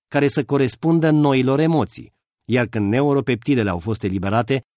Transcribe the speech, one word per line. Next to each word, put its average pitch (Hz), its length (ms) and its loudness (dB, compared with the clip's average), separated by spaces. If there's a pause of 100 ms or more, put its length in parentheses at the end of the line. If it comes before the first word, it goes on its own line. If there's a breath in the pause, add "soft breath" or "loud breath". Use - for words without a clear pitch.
care 143 200 0
să 139 160 -2
corespundă 151 680 0
noilor 139 500 2
emoții, 156 540 -2 (320)
iar 120 200 0
când 104 240 -2
neuropeptidele 127 800 0
au 87 100 -4
fost 107 240 -6
eliberate, 107 580 -2 (160)